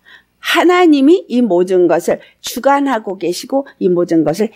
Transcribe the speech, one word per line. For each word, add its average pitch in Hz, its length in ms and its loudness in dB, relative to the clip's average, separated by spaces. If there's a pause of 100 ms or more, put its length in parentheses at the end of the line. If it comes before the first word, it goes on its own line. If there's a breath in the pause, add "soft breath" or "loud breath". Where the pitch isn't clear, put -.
(380 soft breath)
하나님이 339 880 2
이 247 140 -2
모든 185 440 0
것을 170 340 -2 (200 loud breath)
주관하고 254 800 -4
계시고 254 480 -6 (120)
이 190 120 -2
모든 170 340 0
것을 180 320 -2